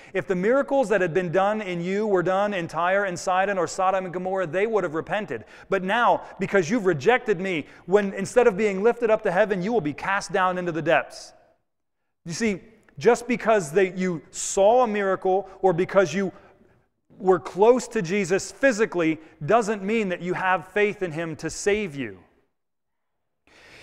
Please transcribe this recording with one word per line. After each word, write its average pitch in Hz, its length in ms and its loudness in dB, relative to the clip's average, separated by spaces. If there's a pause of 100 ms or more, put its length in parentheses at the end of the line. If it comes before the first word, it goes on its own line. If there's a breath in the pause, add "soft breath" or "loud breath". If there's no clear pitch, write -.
(120)
If 185 160 -6
the 190 80 -2
miracles 247 540 0
that 196 120 2
had 175 120 0
been 180 180 -2
done 196 300 0
in 180 200 -6
you 196 260 -2
were 185 160 2
done 196 320 0
in 170 120 -4
Tyre 185 380 0
and 175 120 -6
Sidon 190 420 0
or 165 80 0
Sodom 190 380 -2
and 170 80 -10
Gomorrah, 185 340 -4
they 185 180 0
would 214 180 0
have 156 120 -4
repented. 160 500 -6 (240 loud breath)
But 185 140 0
now, 196 400 2 (160 loud breath)
because 190 280 0
you've 196 200 -2
rejected 190 520 2
me, 185 280 -4 (180 loud breath)
when 196 280 2
instead 220 340 2
of 196 100 2
being 196 240 0
lifted 233 300 2
up 220 120 2
to 196 80 0
heaven, 190 300 2
you 202 100 -2
will 226 100 2
be 147 120 -4
cast 190 380 -4
down 185 260 0
into 175 140 -4
the 160 100 -4
depths." 147 500 0 (920)
You 165 80 -10
see, 202 280 -2 (360)
just 226 300 4
because 208 440 0
they, 185 220 2
you 180 380 -4
saw 220 520 2
a 233 40 2
miracle 190 600 -2 (140 loud breath)
or 190 100 4
because 180 420 2
you 190 180 -2 (880 loud breath)
were 185 200 4
close 226 500 4
to 226 120 -4
Jesus 185 500 -2
physically 175 680 0 (260 loud breath)
doesn't 208 380 0
mean 208 260 -2
that 175 140 -6
you 180 100 -4
have 185 360 -2
faith 208 340 0
in 175 80 -4
him 160 260 -8
to 160 140 -8
save 202 440 -2
you. 110 220 -8 (1700 loud breath)